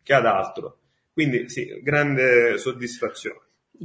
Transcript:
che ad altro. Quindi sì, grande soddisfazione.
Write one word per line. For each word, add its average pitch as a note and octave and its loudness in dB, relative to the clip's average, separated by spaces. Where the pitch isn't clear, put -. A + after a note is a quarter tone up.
che C#3+ 0
ad B2+ 4
altro. - -2
Quindi C#3 -2
sì, - -10
grande C3 4
soddisfazione. A#2+ -8